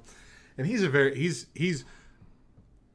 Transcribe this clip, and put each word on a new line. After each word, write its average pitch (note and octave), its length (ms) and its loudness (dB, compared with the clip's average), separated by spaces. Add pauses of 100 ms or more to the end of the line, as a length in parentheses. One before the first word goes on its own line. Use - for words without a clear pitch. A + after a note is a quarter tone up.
(580)
and C3 80 -4
he's G#3+ 160 -2
a F#3 80 2
very, C#3 280 4
he's, D#3 360 -4
he's, E3 300 -2 (1120)